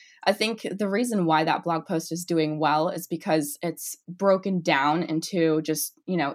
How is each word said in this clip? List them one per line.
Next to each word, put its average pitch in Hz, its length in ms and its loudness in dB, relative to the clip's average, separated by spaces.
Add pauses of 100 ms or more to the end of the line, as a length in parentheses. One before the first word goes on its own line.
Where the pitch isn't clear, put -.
(260)
I 196 60 6
think 220 380 -4
the 202 180 -2
reason 208 380 0
why 160 180 4
that 160 200 0
blog 165 200 -2
post 165 260 -4
is 170 140 -6
doing 156 340 0
well 151 300 2
is 175 180 -6
because 160 560 -2
it's - 340 -6 (120)
broken 190 540 2
down 151 400 2
into 160 600 0
just, 151 440 -4
you 185 100 0
know, 139 180 0